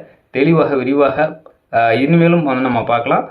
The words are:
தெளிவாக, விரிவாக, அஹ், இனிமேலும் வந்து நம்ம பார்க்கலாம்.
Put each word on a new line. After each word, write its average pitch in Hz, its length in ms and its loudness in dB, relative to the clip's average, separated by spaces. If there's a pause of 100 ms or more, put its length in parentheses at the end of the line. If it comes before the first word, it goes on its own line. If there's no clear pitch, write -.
(300)
தெளிவாக, 147 460 0
விரிவாக, 135 420 0 (540)
அஹ், 117 300 2
இனிமேலும் 170 420 2
வந்து 127 180 -4
நம்ம 123 220 -2
பார்க்கலாம். 120 480 -2